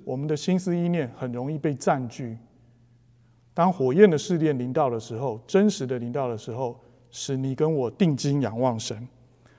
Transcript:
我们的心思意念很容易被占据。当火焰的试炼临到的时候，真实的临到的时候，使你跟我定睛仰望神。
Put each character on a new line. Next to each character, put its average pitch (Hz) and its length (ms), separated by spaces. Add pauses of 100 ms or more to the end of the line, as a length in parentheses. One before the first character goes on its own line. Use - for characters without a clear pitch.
我 127 100
们 139 140
的 151 80
心 180 200
思 180 200
意 175 120
念 160 280
很 123 160
容 123 200
易 156 60
被 147 160
占 131 340
据。 113 300 (1160)
当 175 180
火 131 200
焰 202 160
的 - 80
试 175 220
炼 156 180
临 123 160
到 143 160
的 117 120
时 113 160
候， 117 280
真 202 240
实 139 160
的 127 140
临 120 140
到 135 160
的 117 100
时 120 140
候， 123 260 (320)
使 - 260
你 131 200
跟 156 180
我 127 160
定 156 260
睛 143 240
仰 113 200
望 123 180
神。 110 300 (500)